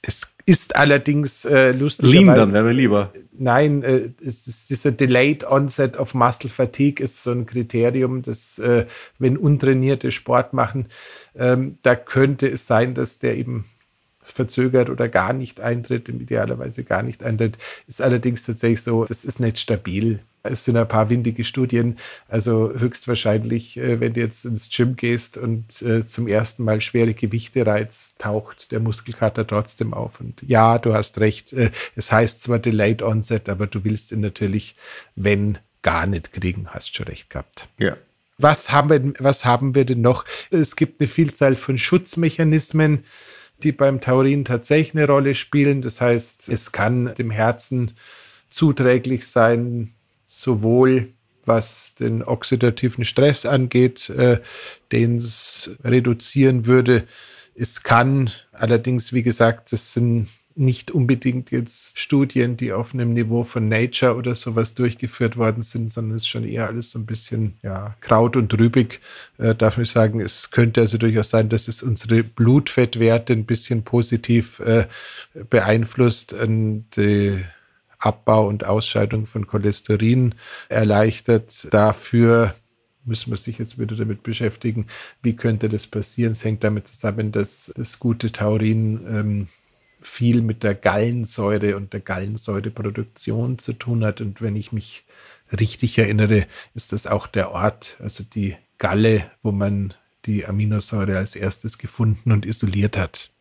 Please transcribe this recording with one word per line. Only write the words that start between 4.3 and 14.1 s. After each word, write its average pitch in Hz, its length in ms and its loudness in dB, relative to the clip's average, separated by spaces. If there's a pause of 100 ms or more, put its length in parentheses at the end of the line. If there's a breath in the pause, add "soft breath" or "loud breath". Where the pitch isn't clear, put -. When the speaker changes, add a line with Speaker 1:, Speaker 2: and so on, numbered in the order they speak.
Speaker 1:
ist - 240 -14
dieser 139 220 0
Delayed 131 520 2
Onset 139 540 0
of 135 160 -4
Muscle 123 340 2
Fatigue 139 560 0
ist - 180 -8
so 123 100 -4
ein 120 120 -4
Kriterium, 123 800 0
dass, - 360 -12
äh, 117 280 2 (320 loud breath)
wenn 131 180 2
Untrainierte 135 760 2
Sport - 440 -2
machen, 123 320 -2 (500 loud breath)
ähm, 127 460 0
da 123 140 4
könnte 135 520 0
es 131 180 -6
sein, 123 280 2
dass 123 240 -6
der 117 180 -2
eben 120 300 -6 (560)